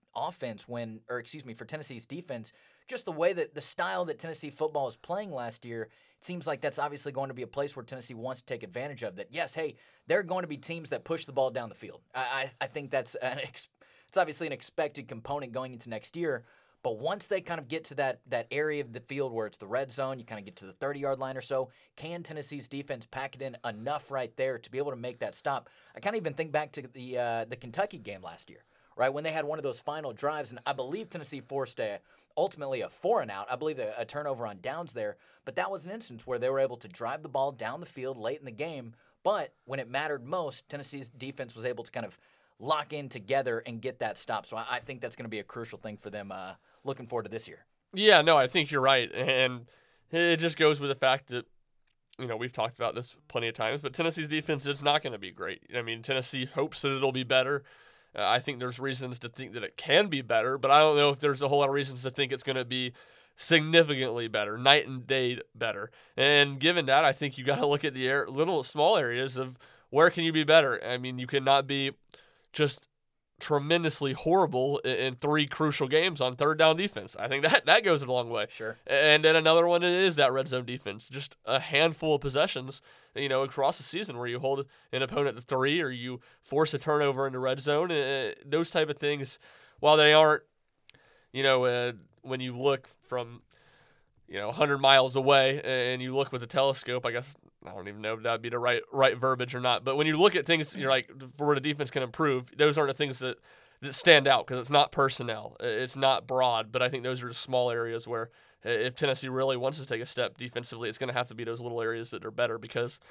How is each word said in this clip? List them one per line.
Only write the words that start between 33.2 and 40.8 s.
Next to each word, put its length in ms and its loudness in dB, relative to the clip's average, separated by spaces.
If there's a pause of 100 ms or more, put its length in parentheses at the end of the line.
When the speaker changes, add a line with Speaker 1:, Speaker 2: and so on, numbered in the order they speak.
Speaker 1:
and 120 -4
out, 180 -8
I 60 -4
believe 240 -4
a, 180 -4
a 60 -4
turnover 420 -6
on 140 -10
downs 320 -8
there, 240 -6 (280)
but 120 -12
that 160 -2
was 140 -10
an 60 -12
instance 320 -16
where 140 -4
they 120 0
were 100 2
able 160 0
to 120 -16
drive 360 -8
the 40 -10
ball 220 -2
down 300 -8
the 60 -16
field 300 -8
late 220 -4
in 60 -20
the 80 -14
game. 420 -10 (300)
But 300 0 (100)
when 160 -6
it 100 -10
mattered 340 -4
most, 440 -6
Tennessee's 400 -12